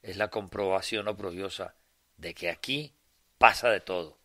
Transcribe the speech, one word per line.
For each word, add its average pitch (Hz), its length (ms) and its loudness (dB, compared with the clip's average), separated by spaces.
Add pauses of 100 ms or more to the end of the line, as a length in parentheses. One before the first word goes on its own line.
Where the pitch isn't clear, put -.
es 92 140 -10
la 104 140 0
comprobación 101 800 -2
oprobiosa 95 640 -8 (440)
de 85 140 -10
que 87 160 -4
aquí 143 440 -6 (440)
pasa 117 320 6
de 101 100 4
todo 87 460 -6